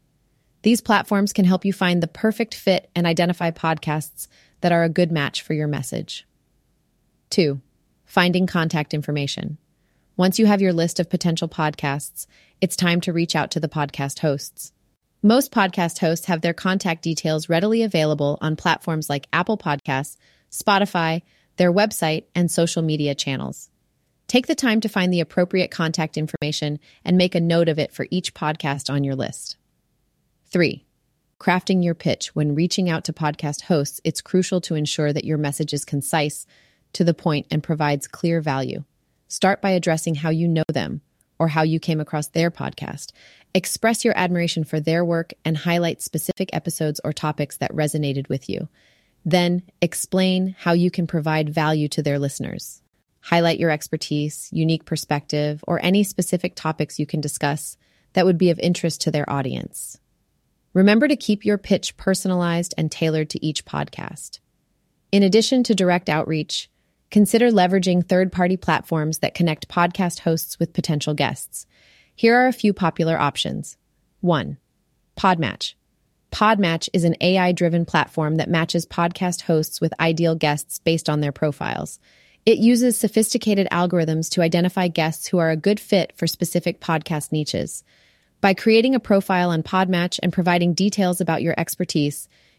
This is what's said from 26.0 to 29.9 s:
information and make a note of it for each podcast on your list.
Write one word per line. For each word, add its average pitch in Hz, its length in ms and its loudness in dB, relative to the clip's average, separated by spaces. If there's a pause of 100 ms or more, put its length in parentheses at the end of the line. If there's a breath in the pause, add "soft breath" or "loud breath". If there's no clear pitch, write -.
information 151 640 -4 (260 soft breath)
and 180 120 4
make 180 160 2
a 175 60 0
note 170 300 2
of 156 100 -2
it - 140 -4
for - 180 -8
each 180 220 -4
podcast 147 600 -4
on 143 120 0
your 135 100 -4
list. - 400 -8 (920)